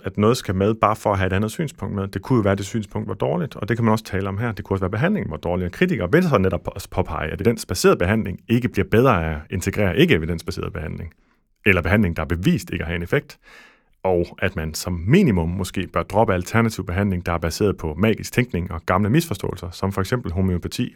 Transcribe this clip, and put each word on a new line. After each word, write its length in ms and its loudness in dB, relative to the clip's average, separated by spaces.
at 140 -6
noget 180 6
skal 180 -4
med, 200 2
bare 220 2
for 160 0
at 60 0
have 80 2
et 60 -2
andet 180 0
synspunkt 440 -8
med. 140 -4
Det 140 -8
kunne 140 2
jo 60 4
være, 100 4
at 60 0
det 80 -8
synspunkt 420 -6
var 60 -6
dårligt, 420 -4
og 120 -6
det 80 0
kan 80 0
man 80 4
også 120 -2
tale 240 -4
om 100 -6
her. 140 -4
Det 120 -10
kunne 100 -2
også 80 -2
være, 60 0
at 40 -8
behandlingen 380 0
var 60 -6
dårlig. 300 -2
Og 60 -6
kritikere 400 0
vil 100 8
så 160 4
netop 260 2
også 260 -10
påpege, 400 -4
at 100 -6
evidensbaseret 580 2
behandling 500 0
ikke 200 2
bliver 220 0
bedre 340 4
af 100 -2
at 60 -6
integrere 480 0
ikke-evidensbaseret 760 0
behandling, 400 -8
eller 160 6
behandling, 340 2
der 60 -2
er 40 -6
bevist 440 0
ikke 120 -4
at 40 -6
have 100 -4
en 60 -4
effekt, 360 -4
og 240 2
at 180 -2
man 180 -6
som 320 -6
minimum 420 4
måske 380 -4
bør 160 -2
droppe 320 2
alternativ 520 0
behandling, 400 -2
der 60 0
er 60 0
baseret 380 0
på 220 -6
magisk 340 0
tænkning 400 0
og 140 -8
gamle 240 2
misforståelser, 600 -2
som 220 -4
for 80 -2
eksempel 320 -6
homøopati, 640 -2